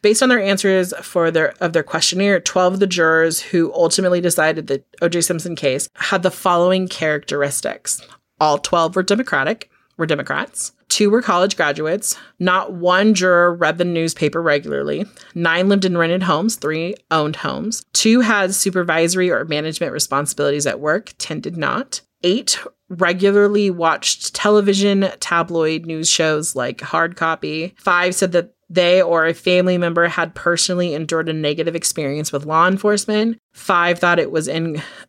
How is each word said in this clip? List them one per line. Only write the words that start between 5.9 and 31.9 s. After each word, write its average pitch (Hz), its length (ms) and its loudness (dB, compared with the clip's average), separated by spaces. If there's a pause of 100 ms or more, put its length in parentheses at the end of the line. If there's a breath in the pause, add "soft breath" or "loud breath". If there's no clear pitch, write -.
had - 280 -2
the 180 80 2
following 185 560 2
characteristics. - 1160 -4 (380 loud breath)
All 151 180 2
twelve 165 360 0
were 185 80 0
Democratic, 202 680 -2 (260)
were 165 100 -4
Democrats. 143 640 -6 (160)
Two 208 220 2
were 226 100 2
college 190 360 0
graduates. 156 600 -2 (220 loud breath)
Not 180 340 0
one 180 420 4
juror 175 380 4
read 170 260 0
the 175 60 0
newspaper 165 560 -2
regularly. 147 640 -2 (300 loud breath)
Nine 170 340 0
lived 202 160 2
in 180 140 0
rented 170 240 0
homes. 180 320 0
Three 160 400 -4 (160)
owned 156 240 0
homes. 156 580 -6
Two 226 280 4
had 202 340 0
supervisory 175 800 0
or 123 140 -2
management 156 460 -6
responsibilities 143 720 -2
at 135 140 -2
work. 151 400 -2
Ten 156 220 -8
did 165 160 -8
not. 156 460 -4 (200)
Eight 190 380 0 (280)
regularly 196 800 2
watched 165 640 -2
television, 202 840 2
tabloid 165 680 -2
news 160 220 -4
shows 156 460 0
like 123 280 -6
Hard 165 340 -2
Copy. 160 640 -4
Five 180 360 0
said 185 160 0
that 175 240 -2 (160)
they 180 320 4
or 170 240 2
a 165 80 0
family 180 440 2
member 170 280 2
had 165 300 -4
personally 175 580 -2
endured 160 340 -4
a 160 40 -4
negative 156 420 -2
experience 151 560 -4